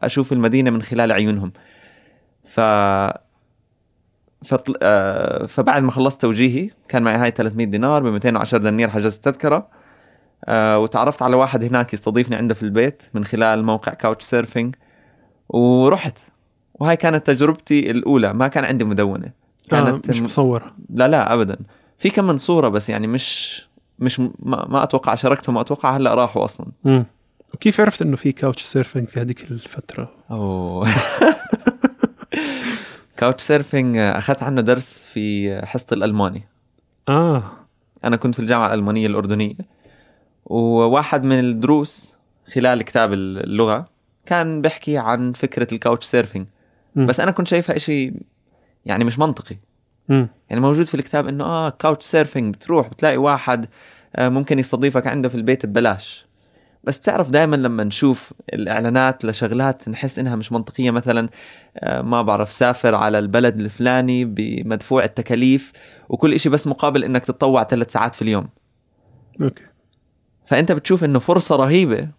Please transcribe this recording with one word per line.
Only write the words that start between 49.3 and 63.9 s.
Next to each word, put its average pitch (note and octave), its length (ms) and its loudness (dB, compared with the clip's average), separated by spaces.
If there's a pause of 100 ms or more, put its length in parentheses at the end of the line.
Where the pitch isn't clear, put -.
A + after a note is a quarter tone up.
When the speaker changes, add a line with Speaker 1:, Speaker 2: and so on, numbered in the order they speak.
Speaker 2:
مم. C3+ 180 4 (220)
Speaker 1:
يعني A2+ 120 -2
موجود D3 240 2
في D#3+ 100 -6
الكتاب D3 320 -2
إنه، C#3 160 -6
آه، D#3+ 260 -2
كاوتش D3+ 360 -2
سيرفينج، C#3 480 0
بتروح D3 340 0
بتلاقي C3+ 300 0
واحد، C3 480 0 (500)
آه، B2+ 140 0
ممكن C#3 300 0
يستضيفك B2+ 480 0
عنده C3 220 -2
في A#2+ 60 -6
البيت A#2+ 300 0
ببلاش. G#2 640 -2 (560)
بس C#3 160 -6
بتعرف F#3+ 300 0
دايمًا D3+ 260 4
لما A#2+ 280 0
نشوف A#2+ 500 0 (200)
الإعلانات A#2 720 0
لشغلات A#2+ 640 -2
نحس B2+ 300 -8
إنها C3 160 -2
مش A2 160 -8
منطقية، A#2+ 400 -2
مثلًا، A#2 380 0 (480)
آه، - 240 -4
ما A#2 200 0
بعرف، G#2 300 0
سافر B2 440 2
على G#2+ 240 2
البلد A2 400 2
الفلاني B2 640 0